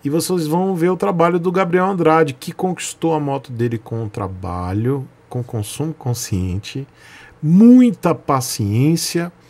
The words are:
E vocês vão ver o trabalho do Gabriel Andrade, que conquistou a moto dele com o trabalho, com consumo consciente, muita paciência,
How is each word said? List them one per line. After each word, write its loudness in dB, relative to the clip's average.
E -4
vocês -2
vão 0
ver 0
o 0
trabalho 2
do -2
Gabriel 2
Andrade, 2
que -14
conquistou -4
a -2
moto -6
dele -4
com -8
o -8
trabalho, -4
com -8
consumo -6
consciente, -6
muita 6
paciência, -2